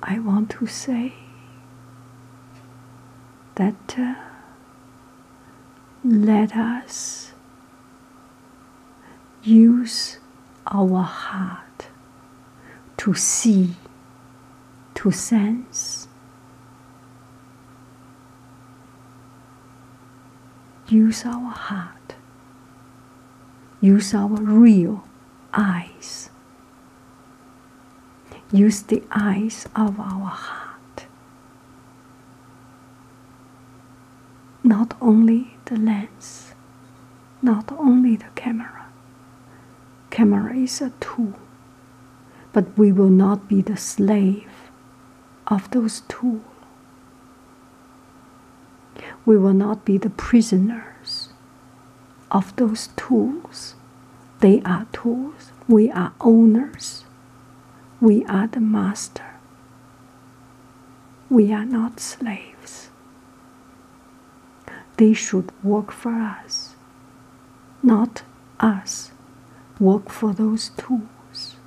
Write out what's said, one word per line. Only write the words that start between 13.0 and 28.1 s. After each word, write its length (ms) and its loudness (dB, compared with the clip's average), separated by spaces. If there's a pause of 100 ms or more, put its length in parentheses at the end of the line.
see, 600 0 (1200)
to 160 -2
sense. 960 -4 (4000)
Use 380 4
our 260 -10
heart. 640 -14 (1700)
Use 320 4
our 140 -2
real 800 4 (460)
eyes. 760 -6 (2250)